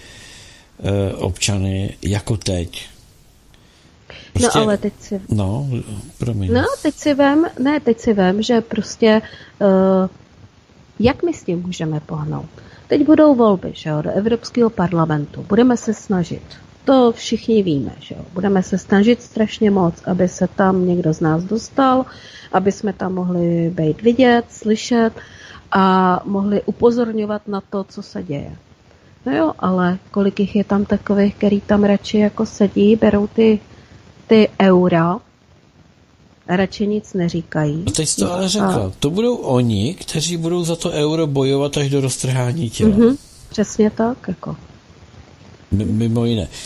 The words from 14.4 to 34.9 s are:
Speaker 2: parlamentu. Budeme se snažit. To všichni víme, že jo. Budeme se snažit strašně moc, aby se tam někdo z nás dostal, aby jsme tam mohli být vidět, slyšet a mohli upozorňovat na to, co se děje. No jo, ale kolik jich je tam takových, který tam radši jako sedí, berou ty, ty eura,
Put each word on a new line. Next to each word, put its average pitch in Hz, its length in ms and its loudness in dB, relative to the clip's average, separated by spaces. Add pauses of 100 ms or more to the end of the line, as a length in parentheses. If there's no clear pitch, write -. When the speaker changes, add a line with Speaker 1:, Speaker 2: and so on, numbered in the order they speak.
Speaker 2:
parlamentu. 165 800 -2
Budeme 240 280 4
se 220 160 -4
snažit. - 480 -4 (440)
To 254 300 6
všichni 220 480 0
víme, 139 360 -2
že - 160 -18
jo. - 60 -16 (120)
Budeme 190 300 0
se 185 140 -4
snažit 214 440 2
strašně 214 500 0
moc, 175 220 2 (120)
aby 185 220 0
se 180 200 -2
tam 190 400 0
někdo 175 260 0
z 156 60 -6
nás 160 240 0
dostal, 254 640 0 (460)
aby 190 200 0
jsme 196 220 -6
tam 190 200 -6
mohli 175 560 -2
být 160 320 -2
vidět, 240 480 2
slyšet 226 600 -2 (600)
a 185 540 4
mohli 202 400 -2
upozorňovat 220 840 -2
na 202 140 -6
to, 196 220 -8
co - 180 -14
se 196 220 -12
děje. 151 320 -10 (680)
No 254 100 -4
jo, 320 240 0
ale 180 380 0 (140)
kolik 196 280 -2
jich 196 160 -2
je 202 80 2
tam 202 220 0
takových, 202 500 0
který 202 260 0
tam 208 220 2
radši 202 340 0
jako 208 280 0
sedí, 202 500 2
berou 208 320 2
ty, 220 320 2 (680)
ty 220 220 6 (120)
eura, 180 580 4 (1300)